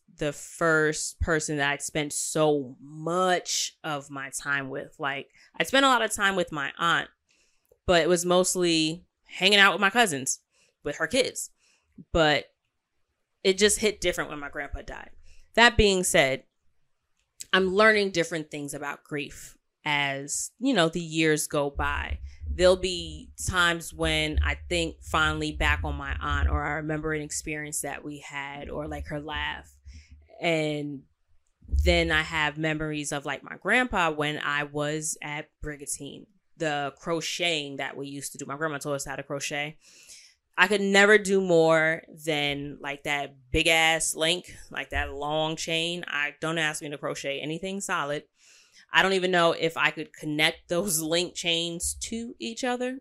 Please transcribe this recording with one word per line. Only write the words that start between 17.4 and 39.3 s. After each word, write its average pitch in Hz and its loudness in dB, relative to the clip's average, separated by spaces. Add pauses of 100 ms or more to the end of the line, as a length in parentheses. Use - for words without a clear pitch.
I'm 190 2
learning 208 4
different 165 -2
things 143 -10
about 143 -8
grief - -10 (280)
as, 143 -2
you 262 2
know, 165 6
the 170 -6
years 160 2
go 143 -2
by. 143 -4 (300)
There'll 185 6
be 170 -6 (160)
times 170 0
when 156 0
I 143 0 (120)
think 170 -2
fondly 156 0
back 151 2
on 151 -4
my 139 -8
aunt, 143 0
or 147 0
I 151 -2
remember 156 -4
an 151 -4
experience 151 -8
that 139 -8
we 147 -12
had, 143 -10
or, 151 -8
like, 151 -10
her 147 -8
laugh. 147 -8 (680)
And 151 -2 (640)
then 170 4
I 156 4
have 156 -2
memories 151 -2
of, 139 -4
like, 143 -6
my 156 -14
grandpa 208 2
when 151 -2
I 147 -2
was 147 -4
at 151 -10 (120)
Brigantine, 143 -12 (300)
the 147 -2
crocheting 160 -2
that 135 -6
we 135 -8
used 139 -10
to - -18
do. 143 -8
My 131 -8
grandma 147 -4
taught 147 -4
us 135 -6
how 139 -10
to 139 -8
crochet. 147 -6 (840)